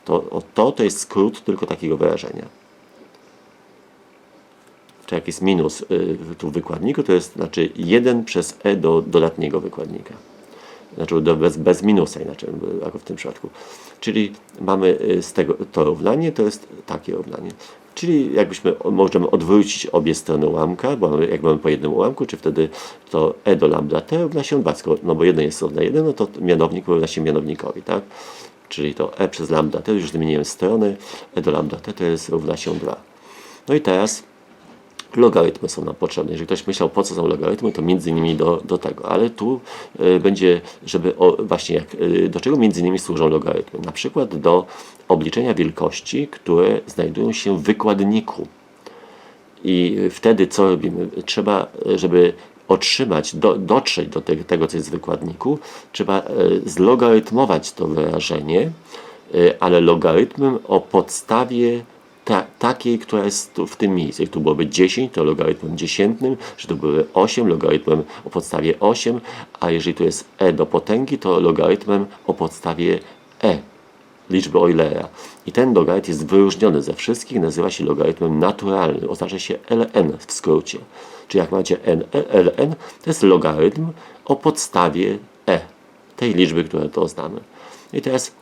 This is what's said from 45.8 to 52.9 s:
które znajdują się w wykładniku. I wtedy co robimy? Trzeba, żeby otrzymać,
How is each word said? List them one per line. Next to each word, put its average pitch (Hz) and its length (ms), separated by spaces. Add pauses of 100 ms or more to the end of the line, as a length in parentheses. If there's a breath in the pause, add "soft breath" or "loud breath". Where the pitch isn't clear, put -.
które 92 580
znajdują 101 460
się 98 260
w 78 40
wykładniku. 107 840 (1160 loud breath)
I 90 320 (140)
wtedy 101 360
co 95 240
robimy? 87 380 (180)
Trzeba, 101 400 (300)
żeby 87 360 (360 loud breath)
otrzymać, 92 680